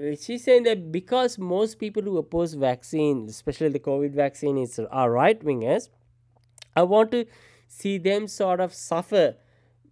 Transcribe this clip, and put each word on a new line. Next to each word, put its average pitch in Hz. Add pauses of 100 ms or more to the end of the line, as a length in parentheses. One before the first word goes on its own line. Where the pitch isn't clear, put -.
(200)
she's 240
saying 247
that 190
because 247
most 196
people 214
who 196
oppose 165
vaccine, 135
especially 147
the 139
covid 143
vaccine, 139
is, 123 (120)
are 127
right-wingers, 147 (840)
I 165
want 214
to 240 (420)
see 196
them 202
sort 185
of 180
suffer, 170 (560)